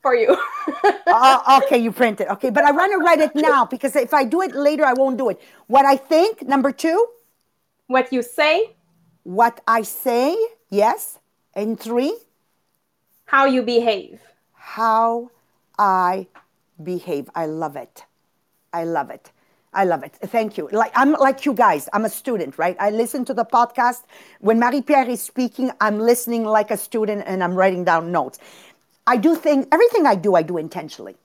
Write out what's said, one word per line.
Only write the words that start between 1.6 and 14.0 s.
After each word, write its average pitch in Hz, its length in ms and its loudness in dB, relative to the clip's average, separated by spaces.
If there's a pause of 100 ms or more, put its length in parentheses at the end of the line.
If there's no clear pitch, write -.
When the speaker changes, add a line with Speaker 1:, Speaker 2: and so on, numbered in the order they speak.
Speaker 2:
okay, 277 140 2
you 226 140 0
printed. 214 360 -2
Okay, 202 220 -4
but 269 160 0
I 294 60 6
wanna 370 260 0
write 330 220 2
it 302 160 0
now, 294 280 2
because 262 320 -4
if 254 180 0
I 285 120 4
do 302 160 -2
it 381 120 -4
later, 294 300 0
I 262 100 2
won't 262 240 0
do 254 120 -2
it. 185 100 -6 (280)
What 269 180 6
I 277 100 6
think, 330 460 0
number 269 300 0
two. 349 360 0 (800)
Speaker 1:
What 254 240 0
you 247 120 -2
say. 320 520 0 (480)
Speaker 2:
What 202 440 0
I 226 160 0
say, 254 520 -2 (340)
yes. 208 500 -2 (340)
And 214 260 -6
three. 254 380 -4 (1080)
Speaker 1:
How 277 200 2
you 254 160 2
behave. 233 580 -2 (340)